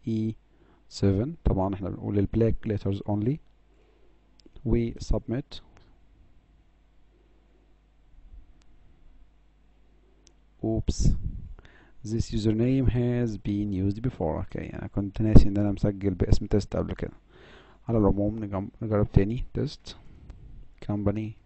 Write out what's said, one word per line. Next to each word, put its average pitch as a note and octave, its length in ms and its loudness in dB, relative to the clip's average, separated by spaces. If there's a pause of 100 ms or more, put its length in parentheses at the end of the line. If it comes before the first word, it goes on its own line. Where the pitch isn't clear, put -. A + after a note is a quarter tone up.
اي A2 260 -2 (540)
سفن، G2+ 460 0 (100)
طبعًا F#2+ 300 2
احنا F#2 160 -8
بنقول G#2 280 -2
البلاك A2 360 2 (120)
ليترز G2 420 -2
اونلي، G#2+ 320 -2 (1200)
وسبميت. A#2 920 -2 (4000)
اوبس، - 440 2 (1000)
this A2 260 -4
username A2+ 560 2
has A#2+ 480 0
been G#2 360 -4
used G2 280 -2
before. B2+ 200 -6
اوكي، E2 520 -6
انا - 140 -10
كنت G2+ 360 -4
ناسي G#2 260 10
ان G2+ 80 0
انا G#2 160 2
مسجل G2 420 -2
باسم - 320 2
تيست F#2+ 300 -2
قبل F2 180 -4
كده. - 180 -8 (760)
على A2+ 100 0
العموم G#2 460 2
نجم-، G2 240 -6 (140)
نجرب G#2 300 0
تاني A2 320 4 (100)
تيست - 420 -6 (920)
كومباني. G#2 600 -2